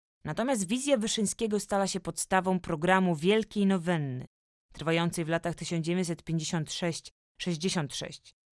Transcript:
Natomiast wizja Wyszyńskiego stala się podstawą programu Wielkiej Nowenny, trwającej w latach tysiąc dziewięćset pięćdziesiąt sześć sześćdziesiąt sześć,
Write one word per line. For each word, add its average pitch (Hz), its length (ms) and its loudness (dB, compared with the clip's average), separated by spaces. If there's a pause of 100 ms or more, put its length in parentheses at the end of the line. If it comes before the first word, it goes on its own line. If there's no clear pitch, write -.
(260)
Natomiast 202 420 0
wizja 262 300 2
Wyszyńskiego 208 640 0
stala 196 280 0
się 185 120 -4
podstawą 185 600 0
programu 180 560 2
Wielkiej 202 500 2
Nowenny, 160 600 0 (480)
trwającej 165 520 0
w 151 40 -4
latach 165 260 -2
tysiąc 165 300 -2
dziewięćset 175 380 -2
pięćdziesiąt 160 500 -2
sześć - 380 -4 (300)
sześćdziesiąt 165 540 -2
sześć, - 400 -12 (180)